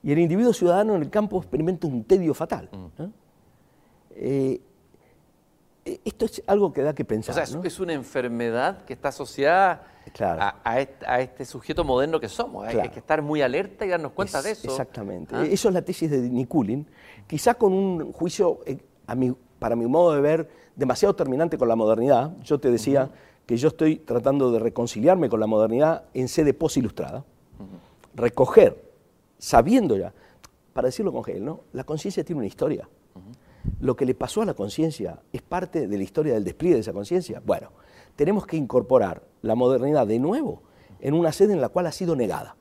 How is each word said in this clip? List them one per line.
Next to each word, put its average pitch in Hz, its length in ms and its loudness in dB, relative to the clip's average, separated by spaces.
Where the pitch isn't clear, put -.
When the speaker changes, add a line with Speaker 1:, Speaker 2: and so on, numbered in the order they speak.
Speaker 1:
Y 139 100 0
el 156 60 4
individuo 190 340 4
ciudadano 196 420 2
en 165 60 0
el 143 80 -4
campo 208 280 -2
experimenta 170 500 -2
un 123 180 -4
tedio 175 280 4
fatal, 117 380 -6
Speaker 2:
Mm. 92 300 -16
Speaker 1:
¿no? 190 100 -10
Eh, 135 500 -2
eh, - 200 -10
esto 226 200 -4
es - 220 -8
algo 196 260 2
que 143 80 -2
da 147 120 0
que 139 120 -6
pensar, 110 260 -4
Speaker 2:
O 123 40 -4
sea, 160 80 0
es, 131 120 -8
Speaker 1:
¿no? 175 80 -8
Speaker 2:
es 185 160 -8
una 175 140 -4
enfermedad 123 920 -4
que 135 80 -14
está 139 160 -4
asociada 160 760 0
Speaker 1:
Claro. 87 280 -2
Speaker 2:
a, 101 220 -2
a 117 160 0
est-, - 260 -8
a 127 160 0
este 131 240 -10
sujeto 151 380 -6
moderno 143 360 0
que 113 100 -6
somos. 233 340 -8
Hay, 110 60 -8
hay 117 60 -6
Speaker 1:
Claro. 101 180 -2
Speaker 2:
que - 60 -14
estar 156 220 -2
muy 147 200 -2
alerta 175 440 -2
y 190 40 -4
darnos 165 240 -4
cuenta 185 260 -4
Speaker 1:
Es-, 139 60 -4
Speaker 2:
de 214 60 -4
eso. 214 160 -10
Speaker 1:
exactamente. 110 680 -8
Speaker 2:
¿Ah? 135 100 0
Speaker 1:
Eso 190 220 0
es 190 60 4
la 175 80 0
tesis 151 280 -4
de 139 100 0
Nikulin, 127 580 -2
quizá 233 280 0
con 202 180 2
un 185 400 -2
juicio, 175 520 -2
eh, 135 120 -8
a 113 100 -8
mi, 127 180 0
para 117 160 0
mi 117 100 -2
modo 160 300 4
de 143 60 2
ver, 156 280 2
demasiado 147 400 2
terminante 151 420 0
con 120 100 2
la 113 80 4
modernidad. 117 680 2
Yo 143 180 -2
te 131 120 2
decía 131 340 2
Speaker 2:
Ujú. 135 80 -16
Speaker 1:
que 117 120 -2
yo 135 120 2
estoy 156 280 2
tratando 131 540 0
de 113 80 2
reconciliarme 120 680 2
con 110 100 0
la 107 80 2
modernidad 113 680 2
en 127 140 -2
sede 147 260 2
posilustrada. 117 680 -4
Speaker 2:
Ujú. 101 60 -16
Speaker 1:
Recoger, - 680 6
sabiendo 147 600 4
ya, 90 160 -6
para 127 140 0
decirlo 196 260 -2
con 120 140 -6
Hegel, 98 180 -8
¿no? 151 160 -10
La 127 100 -8
conciencia 160 400 -6
tiene 160 160 -6
una 107 80 -4
historia. - 400 -4
Speaker 2:
Ujú. 90 80 -20
Speaker 1:
Lo 127 160 0
que 135 80 0
le 123 100 0
pasó - 260 -4
a 226 40 0
la 170 80 -4
conciencia 104 680 -6
es 117 80 -10
parte 175 480 -6
de - 80 -2
la 190 60 -2
historia 151 320 -2
del 104 100 0
despliegue 147 300 0
de 113 60 2
esa 104 120 -6
conciencia. 165 520 -4
Bueno, 92 260 -2
tenemos 185 320 0
que - 80 -6
incorporar 120 640 2
la 110 140 0
modernidad 127 520 2
de 110 120 0
nuevo 214 420 -2
en 139 120 -2
una 165 200 2
sede 202 200 4
en 170 80 0
la 110 80 0
cual 180 180 -2
ha 147 40 -4
sido 170 240 -2
negada. 101 460 -4